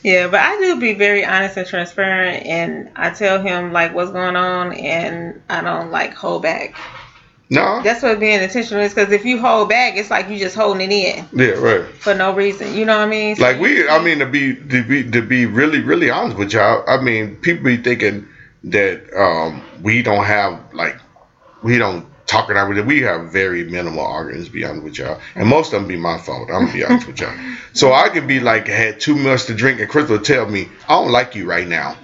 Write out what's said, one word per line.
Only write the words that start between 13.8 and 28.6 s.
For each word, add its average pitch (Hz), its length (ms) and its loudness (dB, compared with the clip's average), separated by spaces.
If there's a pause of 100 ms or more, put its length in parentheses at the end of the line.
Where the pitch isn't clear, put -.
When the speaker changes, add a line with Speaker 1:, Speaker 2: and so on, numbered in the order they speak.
Speaker 2:
I 156 120 6
mean, 165 180 2
to 139 60 2
be, 135 300 0
to 127 280 -2
be, 131 280 0
to 117 100 2
be 123 240 2
really, 131 360 2
really 160 280 2
honest 127 280 -2
with 101 160 -2
y'all, 110 340 4
I 127 140 2
mean, 110 340 0
people 170 300 -2
be 123 100 4
thinking 117 500 -2 (380)
that, 92 380 0 (140)
um, 82 460 2 (220)
we 117 180 2
don't 104 220 2
have, 98 360 0 (140)
like, 80 220 -6 (640)
we 120 160 2
don't 95 280 0 (260)
talking 107 240 0
out 98 140 2
with 101 80 -2
it. 104 80 0
We 139 160 2
have 82 300 -2
very 90 340 -2
minimal 82 400 -6
arguments, 80 420 -8
to - 60 -20
be 78 100 -8
honest 76 200 -8
with 76 140 -12
y'all. 69 220 -8 (160)
And 110 140 0
most 156 240 4
of 104 80 0
them 95 60 -6
be 87 100 -6
my 85 200 -4
fault. - 320 -10
I'm 87 160 0
gonna - 80 -4
be - 120 -2
honest 247 220 2
with - 120 -12
y'all. - 200 -6
Speaker 1:
<laughs> - 340 -14
Speaker 2:
So 131 200 6
I 147 160 6
can 147 180 -4
be 135 140 2
like, 113 260 2